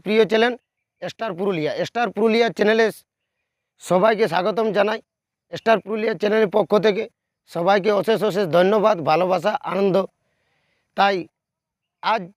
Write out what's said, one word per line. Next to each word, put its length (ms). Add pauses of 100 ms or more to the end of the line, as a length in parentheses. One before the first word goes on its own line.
প্রিয় 200
চ্যানেল 280 (480)
স্টার 320
পুরুলিয়া। 380 (140)
স্টার 240
পুরুলিয়া 400
চ্যানেলে 360 (1040)
সবাইকে 380
স্বাগতম 400 (100)
জানাই। 220 (540)
স্টার 260
পুরুলিয়া 340
চ্যানেলের 440
পক্ষ 140 (140)
থেকে 180 (480)
সবাইকে 400
অশেষ 320
অশেষ 220 (120)
ধন্যবাদ, 400 (120)
ভালোবাসা, 420 (200)
আনন্দ। 240 (1000)
তাই 180 (880)
আজ 200 (160)